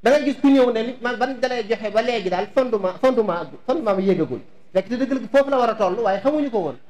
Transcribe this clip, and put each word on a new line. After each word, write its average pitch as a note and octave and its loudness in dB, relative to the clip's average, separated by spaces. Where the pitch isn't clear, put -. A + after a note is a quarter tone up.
da A3+ 4
ngay D4 4
gis C#4 -2
ku C#4 4
ñëw B3+ 6
ne A3+ 0
li A#3+ -6
man A#3+ -4
ban C4 -2
dalay B3 -2
joxe G#3+ -4
ba A3 2
léegi A#3 -2
daal F#3+ -2
fondement, A3 0
fondement, G#3 0
fondement B3 0
bi F#3+ -2
yéegagul, D#3+ 0
fekk F#3 -2
te A#3+ -4
dëgg B3+ -2
la C4 -2
foofu C#4 4
la C#4 0
war A#3 2
a G#3+ -2
toll, G3+ 0
waaye G3 0
xamuñu C#4+ 0
ko A3 -2
woon. D3+ -4